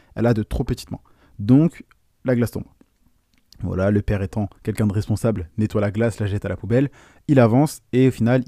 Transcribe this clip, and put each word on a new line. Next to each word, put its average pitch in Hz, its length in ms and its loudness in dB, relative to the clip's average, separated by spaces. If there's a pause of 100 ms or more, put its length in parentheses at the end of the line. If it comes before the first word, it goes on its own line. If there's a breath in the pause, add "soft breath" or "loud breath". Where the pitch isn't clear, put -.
(140 soft breath)
elle 110 120 0
a 120 80 4
de 107 80 -2
trop - 220 -4
petites - 260 -8
mains. 98 100 -12 (380 soft breath)
Donc, 131 480 2 (400)
la 127 100 0
glace 120 140 0
tombe. - 140 -10 (960)
Voilà, 92 320 -2
le 101 100 2
père 101 180 -2
étant 98 300 -6 (140)
quelqu'un 107 240 -2
de 98 40 -2
responsable, 104 560 -2 (100)
nettoie 107 220 -2
la 101 120 -2
glace, 113 260 -2
la 107 80 -4
jette 101 180 -4
à 98 40 -6
la 95 80 -6
poubelle, 123 340 0 (380 soft breath)
il 139 100 6
avance 123 440 4 (100)
et 131 160 4
au - 20 2
final, 123 380 0